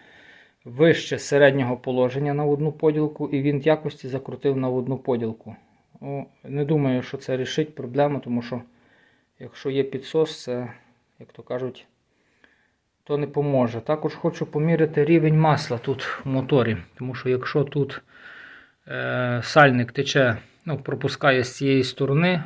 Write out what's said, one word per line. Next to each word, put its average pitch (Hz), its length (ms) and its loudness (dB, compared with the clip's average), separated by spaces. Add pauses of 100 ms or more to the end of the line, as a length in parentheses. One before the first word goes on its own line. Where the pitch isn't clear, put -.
(640)
вище 139 540 2
середнього 139 580 4
положення 127 580 -2
на 147 100 -2
одну 147 280 0
поділку, 151 560 0
і 143 140 -2
винт 143 240 0
якості 151 420 0
закрутив 131 480 -4
на 131 120 -2
одну 127 300 -2
поділку. 113 580 -4 (440)
Ну, 139 260 -10 (180)
не 139 200 -4
думаю, 139 380 0
що - 140 -10
це 131 200 -6
рішить 151 380 -4
проблему, 139 460 -2
тому 120 220 -4
що 117 200 -10 (760)
якщо 135 320 -10
є 135 120 0
підсос, 156 600 -2
це, 123 300 -8 (460)
як - 140 -20
то 117 100 -20
кажуть, 127 440 -8 (1160)
то 147 140 -2
не 147 80 -2
поможе. 135 540 0
Також 156 340 -2
хочу 165 320 -4
поміряти 156 580 2
рівень 156 360 4
масла 147 380 2
тут 131 240 -4 (220)
в - 40 -6
моторі, 131 480 2 (220)
тому 127 160 -8
що 127 140 -6
якщо 127 360 0
тут, 135 380 -4 (840)
е, 123 560 -2
сальник 123 480 6
тече, 135 440 2 (280)
ну, 151 140 -4
пропускає 135 680 0
з - 120 -8
цієї 135 280 2
сторони 151 600 0